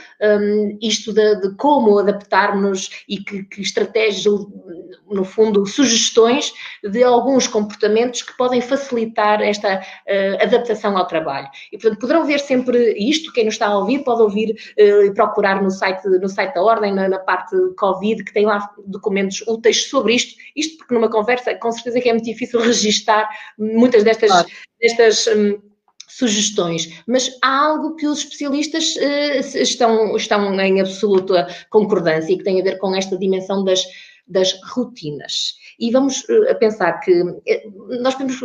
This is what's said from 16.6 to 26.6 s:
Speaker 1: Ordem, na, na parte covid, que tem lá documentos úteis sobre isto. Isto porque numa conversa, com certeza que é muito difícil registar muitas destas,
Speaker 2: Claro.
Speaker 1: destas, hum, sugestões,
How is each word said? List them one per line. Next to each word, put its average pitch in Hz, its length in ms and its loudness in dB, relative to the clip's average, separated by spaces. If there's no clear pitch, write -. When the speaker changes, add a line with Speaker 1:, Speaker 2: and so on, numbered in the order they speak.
Speaker 1:
Ordem, 208 300 2
na, 190 160 0
na 190 100 -2
parte 185 380 -4
covid, 208 440 -2
que - 100 -16
tem 208 120 0
lá 208 240 0
documentos 196 600 -4
úteis 226 420 0
sobre 240 260 0
isto. - 200 -4
Isto 302 220 -8
porque - 180 -6
numa 226 140 2
conversa, 226 460 -2
com 226 180 -4
certeza 240 280 -4
que 247 80 0
é 226 40 4
muito 226 140 -2
difícil 233 340 -4
registar 214 680 0
muitas 220 460 4
destas, 220 260 4
Speaker 2:
Claro. 185 180 4
Speaker 1:
destas, 226 480 4
hum, 208 300 2
sugestões, 190 960 -2